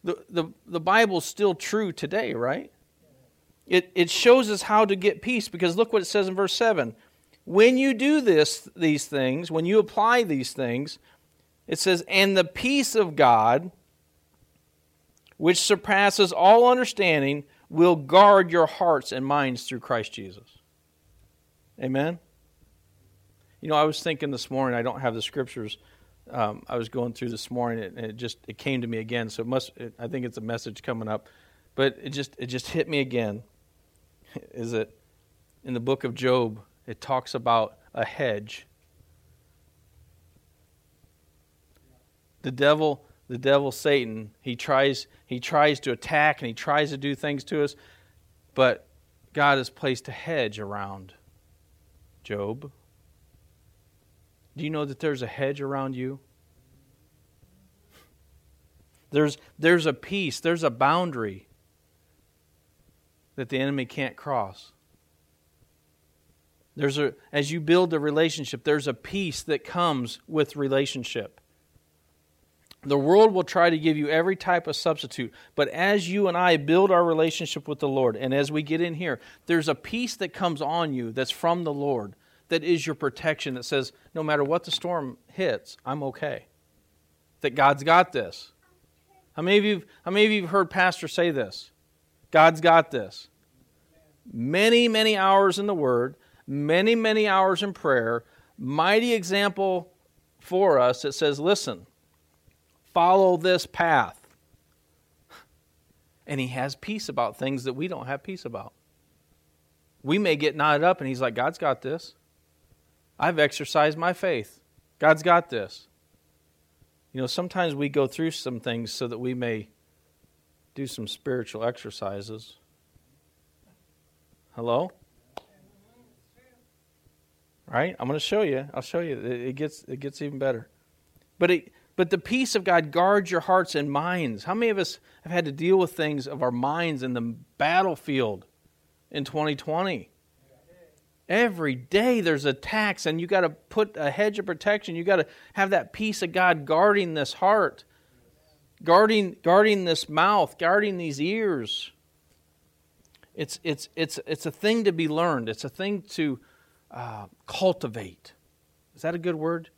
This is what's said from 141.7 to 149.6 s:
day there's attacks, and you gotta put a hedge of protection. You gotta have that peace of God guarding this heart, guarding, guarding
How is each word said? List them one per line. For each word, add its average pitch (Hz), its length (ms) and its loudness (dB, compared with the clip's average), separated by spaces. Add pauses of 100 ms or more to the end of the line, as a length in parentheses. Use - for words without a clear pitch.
day 220 440 2
there's 156 240 0
attacks, 202 640 -2
and 165 140 -2
you 175 80 -6
gotta 180 220 2
put 214 460 -4
a 147 140 -2
hedge 208 300 -2
of 185 60 -6
protection. 190 500 -2
You 170 80 -6
gotta 180 220 4 (260)
have 196 180 0
that - 220 0
peace 214 300 -4
of 170 100 -4
God 175 340 2
guarding 180 480 4
this 143 200 -4
heart, 196 500 2 (960)
guarding, 202 640 4
guarding 196 400 4